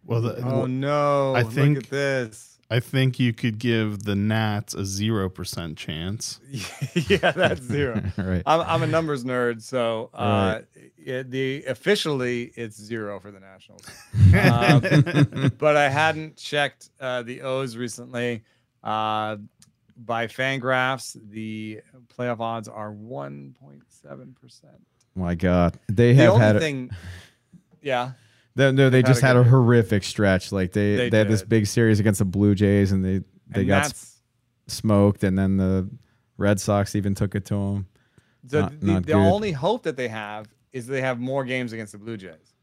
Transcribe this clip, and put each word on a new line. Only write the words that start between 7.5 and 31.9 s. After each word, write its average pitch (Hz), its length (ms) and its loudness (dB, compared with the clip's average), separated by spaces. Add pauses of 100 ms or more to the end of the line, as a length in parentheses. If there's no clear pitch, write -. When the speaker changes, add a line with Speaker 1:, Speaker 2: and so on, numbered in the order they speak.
Speaker 2:
zero. 123 480 -4
Speaker 3:
<laughs> - 80 -10
Right. 92 280 -2
Speaker 2:
I'm, 156 160 2
I'm 165 220 -2
a 160 40 -2
numbers 156 360 -2
nerd, 123 380 -4
so, 117 520 -4
uh, 113 460 -2 (160)
Speaker 3:
Right. - 220 -20
Speaker 2:
it, 131 340 -10
the, 135 340 -6
officially, 131 920 -2
it's 110 260 -14
zero 104 400 -10
for 101 100 -20
the 98 80 -20
Nationals. 95 460 -20 (480)
Speaker 3:
<laughs> - 0 -
Speaker 2:
Um, 139 1200 4
but 151 200 2
I 147 100 4
hadn't 156 480 -2
checked, - 540 -6 (100)
uh, 127 240 -6
the 123 200 -14
O's 131 340 -6
recently. 120 680 -8 (400)
Uh, 107 540 -4 (580)
by 117 320 -6
Fangraphs, 131 880 -4 (140)
the 110 500 -12 (380)
playoff 120 240 -6
odds 113 260 -6
are 107 240 -12
one 139 680 -16
point 143 280 -20
seven 135 540 -20
percent. - 400 -20 (340)
Speaker 3:
My 87 200 -4
God. 90 520 2
They 120 260 4
Speaker 2:
The 139 100 8
Speaker 3:
have - 100 8
Speaker 2:
only 117 120 6
Speaker 3:
had 107 120 6
a - 20 4
Speaker 2:
thing, 135 320 -4 (880)
yeah. 127 300 -2 (440)
Speaker 3:
No, 135 160 6
no, 135 180 6
they 127 80 6
Speaker 2:
They've 123 80 6
had 131 80 6
Speaker 3:
just 120 100 4
Speaker 2:
a 131 40 6
Speaker 3:
had 127 80 6
a 123 40 8
Speaker 2:
good 120 60 8
year. 117 60 8
Speaker 3:
horrific 117 520 6
stretch. 95 480 0
Like, 95 220 -2
they, 104 220 2
Speaker 2:
They 120 160 0
Speaker 3:
they 110 80 4
had 104 100 4
this 107 120 2
Speaker 2:
did. - 80 -16
Speaker 3:
big 107 180 2
series 110 320 4